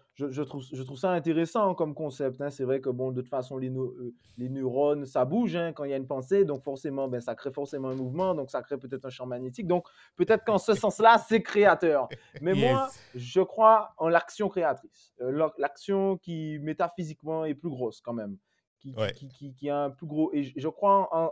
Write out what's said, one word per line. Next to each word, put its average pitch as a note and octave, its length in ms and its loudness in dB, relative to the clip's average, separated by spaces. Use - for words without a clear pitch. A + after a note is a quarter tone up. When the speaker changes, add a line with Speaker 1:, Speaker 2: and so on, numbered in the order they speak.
Speaker 1:
je, C#3 180 -6
je C#3 100 -6
trouve, C3+ 300 -8
je C3 100 -8
trouve C3 160 -10
ça F#3 140 0
intéressant E3+ 640 0
comme D#3 180 -2
concept, C3+ 460 -6
hein. C#3+ 100 -4
C'est C3+ 140 -6
vrai C3 160 0
que, C3+ 100 -4
bon, C3 220 -2
de B2+ 80 -4
toute B2+ 100 -8
façon, C3 280 -6
les C3 120 -4
neu-, C3 300 -6
euh, A#2+ 140 -10
les B2 100 -6
neurones, C3+ 580 0
ça C3 200 0
bouge, F3 320 0
hein, E3 160 -2
quand D3 100 -10
il C#3 80 -6
y - 20 -2
a C3+ 40 -2
une C3 100 -6
pensée. D3 380 2
Donc, C#3+ 180 -4
forcément, C#3 460 -4
ben, B2 100 -4
ça A#2+ 160 -6
crée C#3 160 -8
forcément C3+ 380 -6
un C3 60 -4
mouvement. D3 380 -2
Donc, C#3 160 -6
ça B2+ 120 -4
crée C#3 160 -8
peut-être C3 260 -10
un C3 60 -10
champ B2+ 160 -12
magnétique. B2+ 420 -8
Donc, F3 180 2
peut-être G#3 300 2
qu'en G#3+ 120 4
ce A3 160 2
<laughs> - 0 -
sens-là, A3 440 6
c'est A3 160 4
créateur. E3 640 4
Mais E3+ 140 0
moi, C4 360 2
Speaker 2:
Yes. B2 120 -10
Speaker 1:
je F#3 160 2
crois A3 560 6
en D#3+ 100 0
l'action E3+ 400 2
créatrice. - 720 -4
Euh, B2+ 120 -4
l'ac-, D3+ 260 0
l'action F#3+ 580 0
qui, D#3 460 -8
métaphysiquement, D#3+ 840 -4
est D3+ 120 -4
plus E3 140 -8
grosse B2 300 -6
quand A#2+ 140 -10
même. G#2 240 -8
Qui, C3+ 140 -16
qui, A2 80 -6
Speaker 3:
Ouais. G2+ 100 -2
Speaker 1:
qui, C#3 160 -12
qui, C3+ 260 -18
qui C#3+ 160 -8
a C#3+ 100 -2
un C#3+ 100 -2
plus D3 180 -14
gros, D3+ 260 0
et C#3+ 100 -2
je, B2+ 120 -10
je C3+ 140 -4
crois G3 440 4
en, E3 180 0